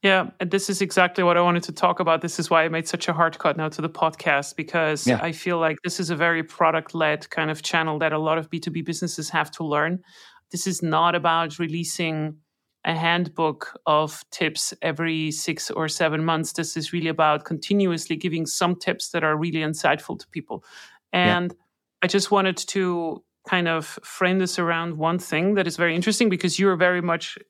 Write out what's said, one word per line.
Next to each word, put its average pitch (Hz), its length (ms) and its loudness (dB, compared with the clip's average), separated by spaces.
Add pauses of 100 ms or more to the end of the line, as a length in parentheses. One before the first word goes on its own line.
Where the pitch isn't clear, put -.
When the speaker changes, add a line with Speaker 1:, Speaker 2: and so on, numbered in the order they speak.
Speaker 1:
Yeah, 190 280 4 (100)
and 170 120 -2
this 196 180 0
is 190 120 0
exactly 180 420 2
what 175 140 6
I 175 40 6
wanted 175 220 4
to - 80 -12
talk 180 280 2
about. 160 220 2
This - 180 -6
is 160 100 -2
why 165 140 6
I 165 60 2
made 160 180 -4
such - 200 -4
a 170 60 0
hard 160 240 2
cut 151 200 0
now 156 120 -2
to 151 120 -8
the 156 80 -2
podcast, 156 680 0
because 156 520 0
Speaker 2:
Yeah. 120 140 4
Speaker 1:
I 170 100 -2
feel 170 280 -2
like 160 240 0
this - 160 -6
is 165 100 -4
a 170 60 0
very 165 280 2
product-led 160 840 0
kind 156 220 -2
of 156 100 -6
channel 160 380 0
that 156 140 2
a 156 60 0
lot 156 180 0
of 156 120 -6
B 170 100 -6
two 160 120 -6
B 165 100 -4
businesses 160 480 -6
have 156 220 -2
to - 120 -8
learn. 156 360 0 (520)
This 175 160 -4
is 185 140 -4
not 165 340 2
about 165 440 0
releasing 156 800 -4 (480)
a 165 100 -2
handbook 165 880 -2
of 151 460 2
tips - 500 -4
every 160 500 -2
six - 380 -6
or 160 200 -2
seven 156 340 0
months. 160 300 0
This 165 240 -6
is 151 160 -6
really 165 160 -2
about 151 340 2
continuously 170 720 0
giving 165 300 -4
some 175 320 0
tips - 320 -4
that 165 140 -2
are 156 120 2
really 160 240 -2
insightful 151 580 0
to - 120 -18
people. 113 340 -10 (500)
Speaker 2:
Yeah. 180 240 4
Speaker 1:
And 175 180 -4 (460)
I 185 60 2
just 196 240 2
wanted 190 260 4
to 175 640 -2 (260)
kind 175 200 2
of 160 180 0 (180)
frame 185 360 2
this 185 200 0
around 170 380 -2
one 165 220 0
thing 175 360 0
that 190 120 2
is 160 80 -4
very 170 180 2
interesting, 208 360 2
because 180 280 0
you 196 120 4
are 180 80 2
very 180 240 4
much 170 360 -4 (120)